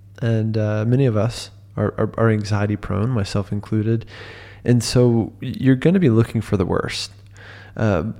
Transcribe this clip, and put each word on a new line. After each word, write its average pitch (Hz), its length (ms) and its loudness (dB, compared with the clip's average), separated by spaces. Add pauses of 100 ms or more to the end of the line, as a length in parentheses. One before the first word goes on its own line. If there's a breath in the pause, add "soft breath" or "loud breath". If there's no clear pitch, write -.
(220)
And, 110 360 0
uh, 107 280 -2
many 127 200 2
of 110 100 2
us 110 360 -2 (240)
are, 104 220 -2
are, 107 200 -2
are 113 120 4
anxiety 104 460 0
prone, 101 340 -4
myself 101 420 -4
included. 110 540 -2 (600 loud breath)
And 117 180 4
so 120 560 2
you're 127 360 0
gonna 165 240 4
be 165 100 4
looking 113 320 2
for - 160 -2
the 92 80 0
worst. - 460 -4 (640 loud breath)
Uh, 107 440 0